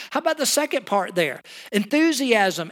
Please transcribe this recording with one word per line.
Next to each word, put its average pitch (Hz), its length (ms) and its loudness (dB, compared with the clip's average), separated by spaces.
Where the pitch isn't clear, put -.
How - 100 -2
about 320 180 0
the 294 80 -2
second 285 400 0
part 196 300 -2
there? 156 260 -2
Enthusiasm, 214 1000 2